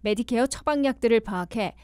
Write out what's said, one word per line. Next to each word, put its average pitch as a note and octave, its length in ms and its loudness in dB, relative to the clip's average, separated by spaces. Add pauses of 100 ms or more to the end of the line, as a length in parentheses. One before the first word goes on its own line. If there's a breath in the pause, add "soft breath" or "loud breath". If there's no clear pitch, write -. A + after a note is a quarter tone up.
메디케어 A3+ 440 0
처방약들을 C4+ 760 0
파악해 G3+ 640 -4